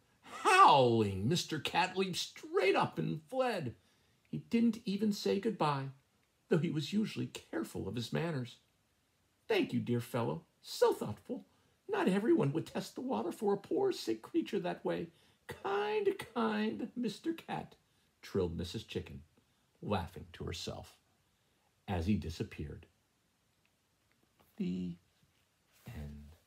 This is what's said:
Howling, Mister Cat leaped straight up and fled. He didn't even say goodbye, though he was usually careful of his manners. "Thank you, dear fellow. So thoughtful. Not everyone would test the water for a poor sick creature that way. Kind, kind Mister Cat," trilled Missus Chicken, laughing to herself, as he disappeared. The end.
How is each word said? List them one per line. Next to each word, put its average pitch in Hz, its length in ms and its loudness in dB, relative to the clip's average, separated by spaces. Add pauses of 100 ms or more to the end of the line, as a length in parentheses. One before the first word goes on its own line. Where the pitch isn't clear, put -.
(240)
Howling, 120 1040 6
Mister 143 320 0
Cat 180 360 0
leaped 190 200 0
straight 370 580 0
up - 240 0
and 156 240 -2
fled. 220 540 -2 (500)
He - 120 -6
didn't 233 460 2
even 202 280 0
say 196 260 0
goodbye, 147 540 0 (560)
though 185 100 4
he 160 120 0
was 147 220 -4
usually 196 360 -2
careful - 580 -8
of 98 80 -6
his 117 180 -6
manners. 147 460 -4 (880)
"Thank 381 260 2
you, 123 60 2
dear 120 220 0
fellow. 120 440 -4 (160)
So - 320 2
thoughtful. - 540 -8 (400)
Not 381 220 0
everyone 196 440 4
would 131 140 -4
test - 300 -8
the - 40 -8
water 247 300 -4
for 202 240 0
a 196 40 0
poor 135 340 0
sick - 300 -4
creature 208 360 -2
that 175 260 -4
way. 175 280 -2 (340)
Kind, 415 720 0
kind 220 800 -2
Mister 240 360 -2
Cat," - 440 -8 (460)
trilled 87 340 -2
Missus 87 260 -6
Chicken, 80 400 -8 (580)
laughing 87 520 -6
to - 120 -12
herself, - 540 -10 (880)
as 87 200 -2
he 101 120 2
disappeared. - 680 -8 (1700)
The - 420 -4 (880)
end. 73 500 -12 (100)